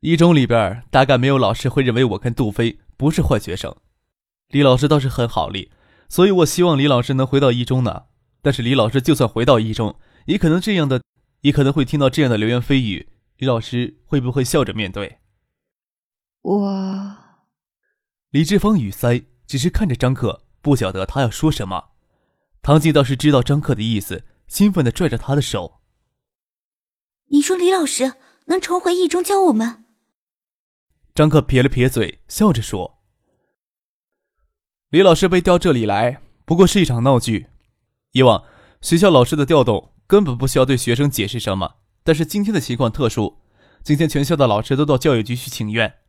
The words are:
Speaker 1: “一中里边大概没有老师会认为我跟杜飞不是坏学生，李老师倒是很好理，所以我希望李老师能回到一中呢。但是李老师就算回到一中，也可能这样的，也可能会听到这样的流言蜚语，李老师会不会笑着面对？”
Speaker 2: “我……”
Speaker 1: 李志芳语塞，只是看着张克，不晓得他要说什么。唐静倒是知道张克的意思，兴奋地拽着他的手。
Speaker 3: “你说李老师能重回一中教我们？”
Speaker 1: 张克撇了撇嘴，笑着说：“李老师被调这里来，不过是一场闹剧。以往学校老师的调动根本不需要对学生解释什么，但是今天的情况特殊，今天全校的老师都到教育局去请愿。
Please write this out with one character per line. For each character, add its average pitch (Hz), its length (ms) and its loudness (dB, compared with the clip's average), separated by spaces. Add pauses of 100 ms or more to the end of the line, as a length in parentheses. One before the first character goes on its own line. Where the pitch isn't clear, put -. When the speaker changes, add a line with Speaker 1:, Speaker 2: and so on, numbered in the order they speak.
Speaker 1:
“一 160 160 0
中 170 180 6
里 135 120 4
边 113 440 -2
大 135 140 4
概 131 120 2
没 123 100 0
有 139 120 2
老 113 160 0
师 - 140 -6
会 135 140 -2
认 123 120 0
为 127 100 2
我 101 140 -2
跟 120 160 -6
杜 113 160 -2
飞 117 300 -4 (160)
不 143 140 0
是 160 120 0
坏 117 160 2
学 85 180 -8
生， - 200 -12 (720)
李 139 140 0
老 127 140 6
师 135 120 2
倒 151 100 2
是 135 100 -4
很 120 200 -4
好 92 200 -4
理， - 220 -12 (380)
所 180 180 2
以 208 40 4
我 180 160 4
希 - 180 -2
望 165 120 2
李 135 100 0
老 135 140 2
师 135 140 -4
能 131 120 -2
回 139 120 0
到 135 140 2
一 120 120 -4
中 127 200 -2
呢。 - 220 -6 (360)
但 143 100 0
是 - 80 -4
李 120 140 0
老 117 140 2
师 131 120 0
就 131 140 2
算 123 140 0
回 117 160 -2
到 123 160 4
一 110 120 -4
中， 107 260 -6 (280)
也 180 100 -2
可 175 120 0
能 165 120 2
这 208 140 -2
样 156 140 0
的， 131 120 0 (420)
也 139 100 2
可 143 100 2
能 139 100 2
会 147 120 0
听 147 140 -4
到 135 120 2
这 151 120 -2
样 131 80 2
的 113 60 0
流 107 120 -2
言 120 120 -2
蜚 131 140 -2
语， 117 340 -4 (280)
李 131 100 -6
老 120 140 -2
师 120 440 -8
会 143 160 -2
不 123 120 -6
会 135 100 -2
笑 135 220 0
着 98 100 -10
面 104 160 -6
对？” 101 300 -12 (1200)
Speaker 2:
“我……” 196 760 -6 (1120)
Speaker 1:
李 151 140 2
志 190 140 0
芳 208 200 2
语 104 120 -4
塞， 123 360 -2 (200)
只 - 100 -8
是 135 140 -2
看 - 180 -2
着 127 60 -2
张 127 180 -2
克， 120 320 -6 (160)
不 147 140 2
晓 117 160 -2
得 95 160 -6
他 - 140 -6
要 123 100 0
说 - 220 -2
什 - 140 -6
么。 92 240 -10 (720)
唐 151 180 4
静 156 120 2
倒 151 100 4
是 131 140 0
知 147 160 2
道 131 100 4
张 143 180 0
克 139 140 -2
的 104 80 -6
意 113 160 -2
思， - 260 -10 (220)
兴 202 260 0
奋 175 120 0
地 117 80 0
拽 175 160 -2
着 117 100 -4
他 - 160 -4
的 143 80 0
手。 - 380 -8 (1500)
Speaker 3:
“你 285 120 4
说 359 140 0
李 359 160 2
老 370 120 0
师 262 300 -4 (320)
能 359 140 -2
重 359 200 -4
回 359 140 -2
一 359 140 0
中 359 140 -2
教 392 200 0
我 349 100 4
们？” 226 320 -4 (1300)
Speaker 1:
张 151 160 4
克 147 140 4
撇 127 180 2
了 135 80 2
撇 127 200 0
嘴， 113 400 -4
笑 208 240 2
着 117 100 -2
说 - 400 -10 (1900)
：“李 160 120 4
老 185 100 8
师 180 160 2
被 180 120 2
调 175 180 2
这 170 140 0
里 117 120 0
来， 107 380 -2 (220)
不 160 100 -2
过 180 100 6
是 185 160 2
一 175 40 4
场 120 180 -2
闹 127 160 4
剧。 113 300 -4 (640)
以 127 100 2
往 113 220 4 (360)
学 - 160 -2
校 190 140 6
老 135 140 6
师 123 100 -4
的 147 100 0
调 135 200 4
动 107 280 -4 (140)
根 202 160 6
本 131 160 -4
不 131 80 -4
需 131 120 -2
要 131 60 4
对 131 120 0
学 120 180 -2
生 139 160 0
解 104 160 -4
释 113 140 -8
什 95 180 -4
么， - 200 -8 (260)
但 165 100 2
是 156 100 -2
今 202 200 -4
天 214 100 -4
的 170 60 0
情 123 160 -8
况 120 160 -2
特 131 160 -2
殊， - 300 -4 (440)
今 151 160 0
天 160 100 0
全 143 160 -2
校 160 120 -2
的 139 100 2
老 107 160 0
师 135 140 -4
都 143 100 0
到 143 100 2
教 135 200 2
育 117 80 -2
局 120 100 -6
去 - 160 -10
请 107 220 -8
愿。 113 240 -2 (120)